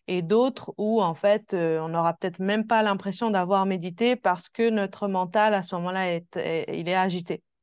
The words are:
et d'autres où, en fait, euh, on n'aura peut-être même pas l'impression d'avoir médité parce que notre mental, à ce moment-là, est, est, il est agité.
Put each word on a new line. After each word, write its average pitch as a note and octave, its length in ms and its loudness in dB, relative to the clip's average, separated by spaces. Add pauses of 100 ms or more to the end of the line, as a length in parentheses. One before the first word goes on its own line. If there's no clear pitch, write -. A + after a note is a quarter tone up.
et F3+ 160 -2
d'autres A#3 540 0
où, G#3+ 260 0
en E3 120 0
fait, G#3 400 0
euh, E3 260 0
on D#3+ 80 -4
n'aura E3 260 0
peut-être F3 260 -6
même G#3 260 0
pas A3 160 4
l'impression G3 480 -2
d'avoir F#3+ 360 2
médité F#3+ 500 0
parce F3+ 320 -2
que A#3 220 0
notre G3+ 380 -2
mental, G3 460 2
à F#3+ 80 0
ce F3+ 140 -10
moment-là, F3+ 380 -2
est, E3+ 220 -8
est, E3 420 -4
il E3 100 -6
est F#3 60 0
agité. F#3 480 -2 (200)